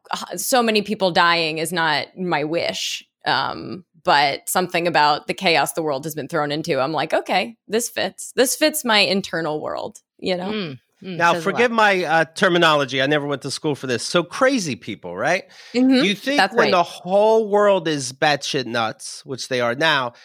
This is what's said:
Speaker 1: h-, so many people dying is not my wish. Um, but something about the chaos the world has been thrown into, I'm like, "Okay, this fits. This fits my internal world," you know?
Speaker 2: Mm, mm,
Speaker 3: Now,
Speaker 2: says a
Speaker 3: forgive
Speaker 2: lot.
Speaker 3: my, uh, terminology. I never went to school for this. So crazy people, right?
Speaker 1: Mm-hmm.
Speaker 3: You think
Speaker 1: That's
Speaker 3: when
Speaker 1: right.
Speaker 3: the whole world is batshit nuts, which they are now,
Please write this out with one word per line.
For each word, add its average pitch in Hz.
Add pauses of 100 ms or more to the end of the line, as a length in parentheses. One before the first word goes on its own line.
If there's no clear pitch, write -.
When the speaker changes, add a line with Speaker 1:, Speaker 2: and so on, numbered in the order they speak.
(120)
Speaker 1:
h-, -
so 240
many 214
people 202
dying 170
is 160
not 160
my 170
wish. - (240)
Um, 123 (180)
but 147
something 180
about 147
the 165
chaos 160
the 165
world 147
has 151
been 139
thrown 147
into, 151
I'm 139
like, 151
"Okay, 240 (100)
this 226
fits. -
This 269
fits -
my 220
internal 165
world," - (180)
you 185
know? 180
Speaker 2:
Mm, 180 (240)
mm, 185
Speaker 3:
Now, 170
Speaker 2:
says 170
a -
Speaker 3:
forgive 196
Speaker 2:
lot. 233
Speaker 3:
my, 202
uh, 160
terminology. 151
I -
never 143
went 143
to 135
school 147
for -
this. 135
So 175
crazy 202
people, 90
right? 151 (320)
Speaker 1:
Mm-hmm. 254
Speaker 3:
You 202
think 277
Speaker 1:
That's 196
Speaker 3:
when 226
Speaker 1:
right. 202
Speaker 3:
the 180
whole 208
world 196
is 139
batshit 143
nuts, 113
which 135
they 127
are 120
now, 139 (100)